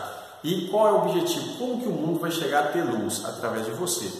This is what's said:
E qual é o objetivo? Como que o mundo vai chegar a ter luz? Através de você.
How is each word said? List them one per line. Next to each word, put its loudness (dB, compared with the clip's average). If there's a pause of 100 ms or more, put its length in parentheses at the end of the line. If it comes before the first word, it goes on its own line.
(440)
E 0
qual 6
é 8
o 8
objetivo? 0
Como -2
que -4
o 0
mundo 0
vai -2
chegar 2
a 0
ter 0
luz? -2
Através -4
de -4
você. -2 (120)